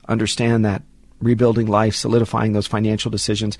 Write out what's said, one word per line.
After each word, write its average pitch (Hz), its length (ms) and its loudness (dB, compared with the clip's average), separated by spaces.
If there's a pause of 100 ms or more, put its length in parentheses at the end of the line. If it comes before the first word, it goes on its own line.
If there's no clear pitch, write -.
understand 113 580 0
that 98 180 -2 (360)
rebuilding 117 480 2
life, 107 280 2
solidifying 113 580 0
those 104 140 0
financial 107 440 -2
decisions, 107 480 -4